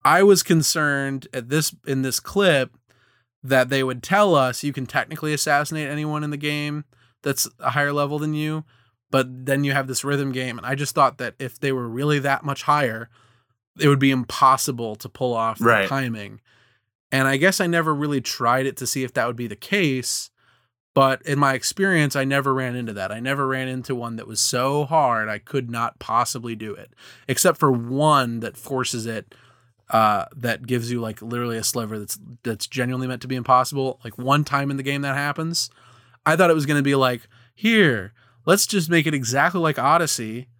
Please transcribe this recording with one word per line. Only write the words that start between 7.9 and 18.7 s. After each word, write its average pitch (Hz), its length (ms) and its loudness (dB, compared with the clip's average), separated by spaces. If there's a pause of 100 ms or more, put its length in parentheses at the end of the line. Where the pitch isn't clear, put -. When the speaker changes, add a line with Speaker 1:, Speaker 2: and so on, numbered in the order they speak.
Speaker 1:
level 147 260 -2
than 151 140 -4
you, 156 300 -4 (480)
but 127 340 0
then 139 180 2
you 139 100 0
have 139 140 -2
this 127 160 -6
rhythm 139 280 -2
game. 127 260 -6
And - 100 -14
I 135 80 -2
just 139 200 -6
thought 135 220 2
that 120 220 -8
if 131 200 -10
they 139 120 0
were 123 180 -2
really 143 300 0
that 135 260 0
much 139 180 -6
higher, 117 460 0 (680)
it 156 80 4
would 139 120 6
be 135 120 4
impossible 127 840 2
to - 120 -14
pull 123 240 -4
off 113 240 -2
the 113 80 -2
Speaker 2:
Right. 113 240 4
Speaker 1:
timing. 113 520 -6 (680)
And 135 160 2
I 135 100 2
guess 185 240 2
I 175 60 2
never 165 260 2
really 143 280 -2
tried 127 440 0
it 135 120 -4